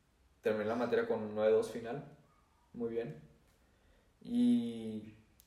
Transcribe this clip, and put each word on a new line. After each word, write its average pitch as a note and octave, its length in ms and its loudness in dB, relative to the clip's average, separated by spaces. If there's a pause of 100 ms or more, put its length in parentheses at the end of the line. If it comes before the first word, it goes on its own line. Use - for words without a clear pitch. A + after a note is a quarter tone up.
(420)
Terminé G#2+ 240 0
la A2+ 100 -2
materia A#2 320 0
con A2 140 0
un G#2+ 140 -6
nueve G#2+ 160 4
dos A2 200 4
final. A#2+ 340 -8 (680)
Muy A#2 160 -4
bien. A#2 300 -4 (1040)
Y A#2 880 0 (340)